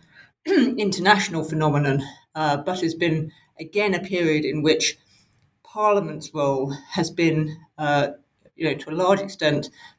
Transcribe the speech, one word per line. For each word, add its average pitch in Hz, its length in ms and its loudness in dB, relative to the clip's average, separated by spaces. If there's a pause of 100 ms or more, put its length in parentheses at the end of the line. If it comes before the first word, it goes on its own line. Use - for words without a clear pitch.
(220)
<clears throat> - 240 -20
international 196 960 2
phenomenon, 143 600 2 (320)
uh, 151 220 0
but 185 240 -4
has 165 120 -2
been, 160 380 -2 (280)
again, 202 340 -2
a 175 60 -2
period 165 460 0
in 151 160 -2
which - 360 2 (680)
Parliament's 202 680 -2
role 139 400 -2 (180)
has 175 180 -2
been, 156 480 0 (200)
uh, 147 320 0 (460)
you 165 100 -6
know, 160 100 0
to - 140 -12
a 156 60 -6
large 185 260 2
extent - 480 -2 (300)